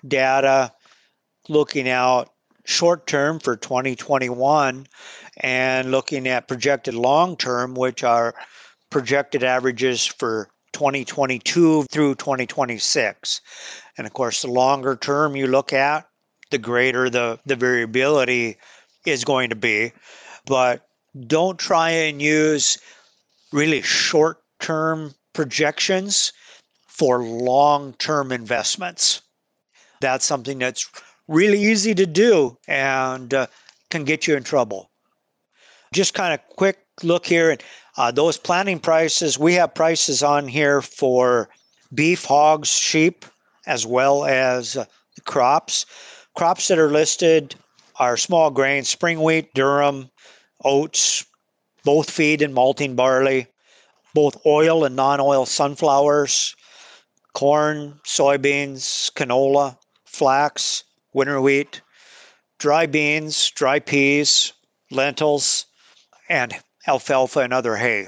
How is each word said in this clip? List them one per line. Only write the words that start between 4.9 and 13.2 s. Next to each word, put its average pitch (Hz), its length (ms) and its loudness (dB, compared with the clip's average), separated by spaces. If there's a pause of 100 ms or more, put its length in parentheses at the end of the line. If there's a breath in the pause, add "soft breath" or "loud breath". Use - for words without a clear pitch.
and 131 540 -2
looking 131 360 -2
at 127 220 -2
projected 131 440 -2
long 147 440 2
term, 127 360 -4
which 127 300 -4
are 117 320 2 (540 loud breath)
projected 139 560 -2
averages 127 600 0
for 110 440 -4 (240)
twenty 139 320 -2
twenty-two 147 800 0
through 143 300 0
twenty 131 300 -4
twenty-six. 120 920 -4 (580 loud breath)